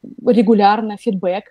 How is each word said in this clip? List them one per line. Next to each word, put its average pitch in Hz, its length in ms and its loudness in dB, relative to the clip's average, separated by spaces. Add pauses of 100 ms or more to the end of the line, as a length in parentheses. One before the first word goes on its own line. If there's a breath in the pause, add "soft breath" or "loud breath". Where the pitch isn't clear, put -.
(260)
регулярно 214 720 2
фидбэк, 190 520 -6